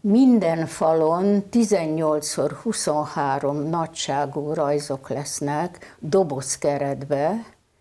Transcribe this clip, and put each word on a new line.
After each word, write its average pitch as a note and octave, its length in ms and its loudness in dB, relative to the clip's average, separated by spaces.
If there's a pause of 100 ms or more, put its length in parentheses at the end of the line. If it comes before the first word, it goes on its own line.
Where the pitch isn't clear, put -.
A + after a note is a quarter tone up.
Minden G3+ 640 4
falon E3+ 840 2
tizennyolc D#3+ 760 0
szor C#3 240 -2
huszonhárom D3 1040 -2
nagyságú D3 960 -4
rajzok D3 560 -2
lesznek, D3 880 -6
dobozkeretbe, C#3+ 1500 -2 (360)